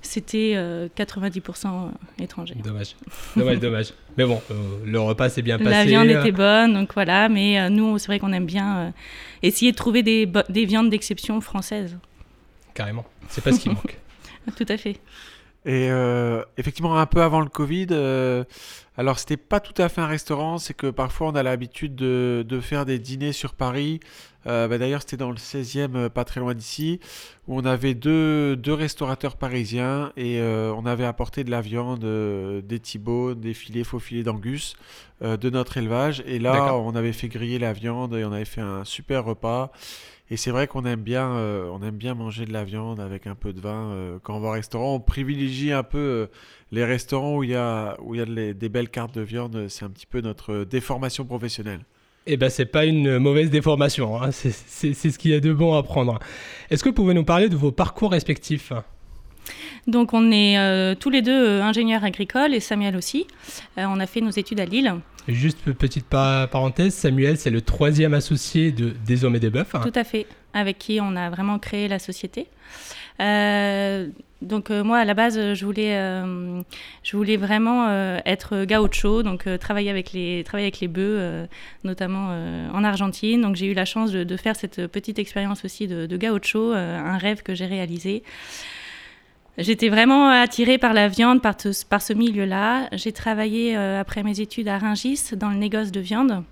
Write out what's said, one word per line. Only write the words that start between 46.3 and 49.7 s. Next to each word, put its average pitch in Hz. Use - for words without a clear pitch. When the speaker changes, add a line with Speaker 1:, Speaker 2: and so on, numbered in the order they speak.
Speaker 3:
les 117
restaurants 135
où 139
il 123
y 123
a, 110
où 117
il 117
y -
a 113
de 113
les, 110
des 107
belles 120
cartes 117
de 113
viande. 113
C'est -